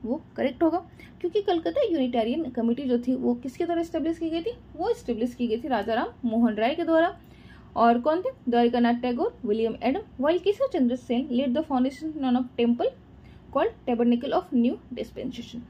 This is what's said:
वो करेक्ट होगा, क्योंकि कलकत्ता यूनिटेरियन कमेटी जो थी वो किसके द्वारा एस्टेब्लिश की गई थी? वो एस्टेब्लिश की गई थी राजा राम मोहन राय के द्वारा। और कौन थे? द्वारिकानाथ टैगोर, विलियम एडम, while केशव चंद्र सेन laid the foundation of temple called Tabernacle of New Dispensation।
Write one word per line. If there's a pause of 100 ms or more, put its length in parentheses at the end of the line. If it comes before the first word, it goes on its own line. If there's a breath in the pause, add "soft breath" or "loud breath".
वो (140)
करेक्ट
होगा, (420 loud breath)
क्योंकि
कलकत्ता
यूनिटेरियन
कमेटी
जो
थी
वो
किसके
द्वारा
एस्टेब्लिश
की
गई
थी? (240)
वो
एस्टेब्लिश
की
गई
थी
राजा
राम
मोहन
राय
के
द्वारा। (560 loud breath)
और
कौन
थे? (180)
द्वारिकानाथ
टैगोर,
विलियम
एडम, (200)
while
केशव
चंद्र
सेन
laid
the
foundation
of (180)
temple (680 loud breath)
called (160)
Tabernacle
of
New
Dispensation।